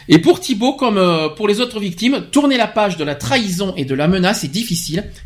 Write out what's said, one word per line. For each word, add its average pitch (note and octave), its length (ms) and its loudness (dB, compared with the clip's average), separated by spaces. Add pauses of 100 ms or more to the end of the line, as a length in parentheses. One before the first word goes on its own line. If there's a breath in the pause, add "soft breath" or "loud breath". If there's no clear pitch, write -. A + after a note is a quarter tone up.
(120)
Et D#3+ 60 8
pour D4+ 220 4
Thibaut, B3 340 -2
comme, A#3 240 0
euh, E3 320 2
pour G#3 180 -4
les G#3 140 0
autres A#3+ 180 -4
victimes, G#3 520 -2
tourner C#4 260 4
la G#3+ 100 2
page G3+ 300 0
de D#3 60 -4
la C#3+ 100 -2
trahison G3 640 -2
et C3+ 80 -2
de C3+ 80 -2
la D3 140 0
menace F#3+ 360 2
est E3+ 60 -6
difficile. F3 560 -4 (200 loud breath)